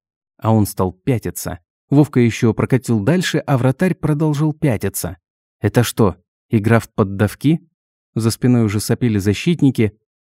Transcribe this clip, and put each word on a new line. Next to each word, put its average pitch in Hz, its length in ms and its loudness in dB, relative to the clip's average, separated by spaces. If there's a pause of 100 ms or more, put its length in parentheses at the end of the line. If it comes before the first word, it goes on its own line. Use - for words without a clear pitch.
(380)
А 110 140 -2
он 110 140 4
стал 92 260 -4
пятиться. 90 680 -6 (300)
Вовка 139 300 2
ещё 117 340 2
прокатил 117 460 -2
дальше, 156 400 0
а 139 180 -2
вратарь 131 380 0
продолжил 151 580 -2
пятиться. 101 640 -4 (420)
«Это 107 240 2
что, 104 340 0 (320)
игра 113 300 2
в - 100 -10
поддавки?» 104 760 -2 (460)
За 113 180 0
спиной 123 320 2
уже 104 160 0
сопели 113 380 -2
защитники. 107 760 0 (280)